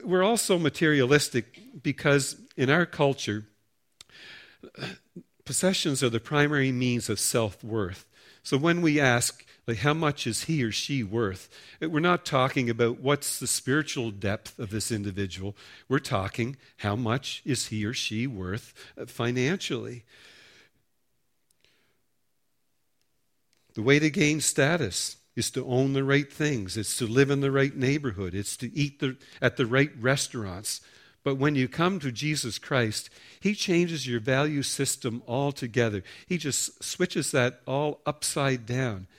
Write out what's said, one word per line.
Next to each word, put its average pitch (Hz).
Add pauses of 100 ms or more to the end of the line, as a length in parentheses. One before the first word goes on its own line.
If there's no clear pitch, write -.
we're 185
also 202
materialistic 147
because 143 (220)
in 131
our 165
culture, 131 (2000)
possessions 147
are 123
the 113
primary 143
means 123
of 104
self-worth. 107 (380)
So -
when 170
we 151
ask, 123 (200)
like, 117
"How 147
much 151
is 110
he 156
or 113
she 139
worth?" 101 (320)
it, 160
we're 151
not 175
talking 131
about 117
what's 139
the 127
spiritual 135
depth 101
of 113
this 104
individual. 98 (320)
We're 135
talking, 117 (200)
"How 104
much 120
is 139
he 107
or 113
she 117
worth, 95 (240)
uh, 120
financially?" 123 (3750)
The 110
way 139
to 156
gain 151
status 143 (180)
is -
to 127
own 131
the 135
right 139
things. 113
It's 104
to 123
live 131
in 139
the 139
right 139
neighborhood. 127
It's 101
to -
eat 143
the, 131 (220)
at 127
the 127
right 135
restaurants. 113 (420)
But 139
when 143
you 131
come 175
to 139
Jesus 127
Christ, 117 (280)
he 202
changes 170
your 120
value 139
system -
altogether. 120 (220)
He 180
just -
switches -
that 127
all 143
upside 135
down. 117 (140)